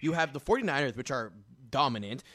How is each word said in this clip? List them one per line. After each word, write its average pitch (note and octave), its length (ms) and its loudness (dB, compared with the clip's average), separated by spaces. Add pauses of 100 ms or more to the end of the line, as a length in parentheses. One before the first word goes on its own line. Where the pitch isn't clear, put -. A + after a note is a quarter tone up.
you D#3+ 100 0
have E3 220 0
the C#3+ 80 -6
forty-niners, D3 560 2
which B2+ 140 -6
are A#2 200 -4 (380)
dominant. A#2+ 520 0 (140)